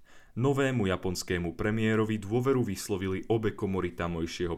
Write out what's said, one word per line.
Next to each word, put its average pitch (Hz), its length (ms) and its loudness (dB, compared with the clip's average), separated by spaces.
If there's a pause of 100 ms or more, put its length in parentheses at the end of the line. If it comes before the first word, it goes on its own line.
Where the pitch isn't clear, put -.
(400)
Novému 131 480 2
japonskému 90 640 -2
premiérovi 110 640 2
dôveru 123 480 2
vyslovili 95 640 -2
obe 110 240 2
komory 95 400 -2
tamojšieho 85 640 -2